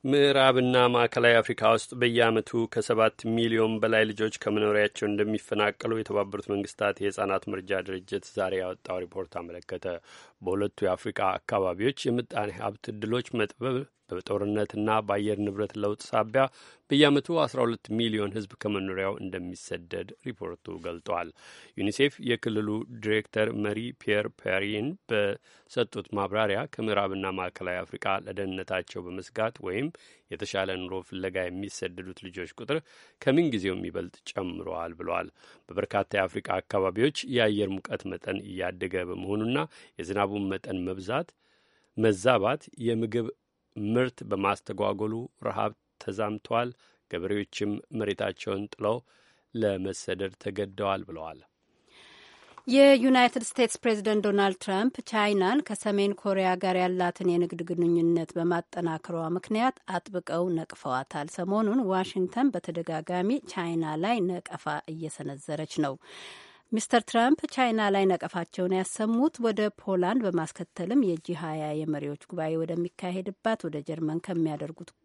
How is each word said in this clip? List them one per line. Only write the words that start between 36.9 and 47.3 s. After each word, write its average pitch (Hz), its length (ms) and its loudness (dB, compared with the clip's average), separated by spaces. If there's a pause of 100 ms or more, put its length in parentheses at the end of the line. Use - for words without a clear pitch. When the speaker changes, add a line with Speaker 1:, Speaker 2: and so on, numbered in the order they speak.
Speaker 1:
የአየር 107 420 2
ሙቀት - 360 -6
መጠን 95 380 -6
እያደገ 90 500 -6 (100)
በመሆኑና 98 520 -2 (400)
የዝናቡን 98 520 -2
መጠን 95 360 -4
መብዛት 95 460 -4 (680)
መዛባት 110 640 4 (180)
የምግብ 113 480 0 (480)
ምርት 117 480 0
በማስተጓጎሉ 101 920 0 (280)
ረሃብ 107 300 -2 (280)
ተዛምቷል። 110 680 -4 (400)
ገበሬዎችም 101 600 -4 (240)